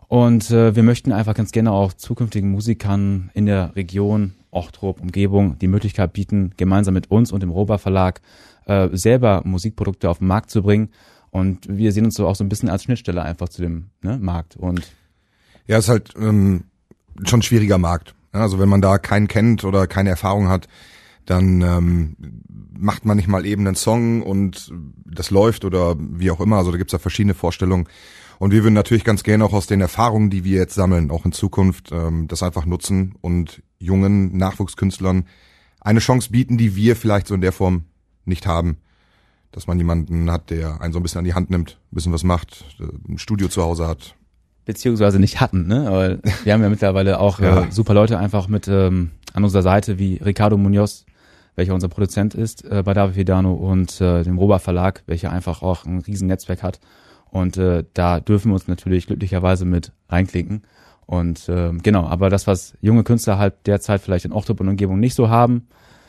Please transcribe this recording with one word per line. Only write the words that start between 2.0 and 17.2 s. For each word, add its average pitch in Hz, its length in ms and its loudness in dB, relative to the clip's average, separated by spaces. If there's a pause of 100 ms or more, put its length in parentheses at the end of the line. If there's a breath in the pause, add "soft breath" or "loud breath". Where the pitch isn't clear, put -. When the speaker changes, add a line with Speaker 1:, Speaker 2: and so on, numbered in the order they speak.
Speaker 1:
Musikern 98 840 -2
in 104 120 0
der 95 280 0
Region, 98 600 -2 (160)
Ochtrup, 92 500 -8
Umgebung, 95 580 0
die 95 80 -4
Möglichkeit 98 460 0
bieten, 98 440 -2
gemeinsam 95 380 2
mit - 160 -2
uns 117 220 2
und 95 100 -4
dem 87 80 -4
Roba 98 280 -2
Verlag, 95 420 0 (460 soft breath)
äh, 95 260 2
selber 107 520 2
Musikprodukte 92 640 -4
auf 87 100 -2
den 92 100 0
Markt 101 220 -2
zu 104 120 0
bringen. 104 280 2 (400 soft breath)
Und 95 380 -2
wir 101 220 0
sehen 107 140 0
uns 110 100 0
so 98 140 0
auch 95 80 0
so 101 80 -4
ein 95 40 -2
bisschen 101 200 -2
als 92 160 -4
Schnittstelle 87 380 -4
einfach 82 260 -8
zu - 120 -14
dem, 85 260 -6 (160)
ne, 113 160 -4
Markt. 87 380 -6
Und 90 260 -4 (840 soft breath)
Speaker 2:
Ja, 107 120 2
ist 107 100 2
halt, 113 280 0
ähm, 98 480 2 (600)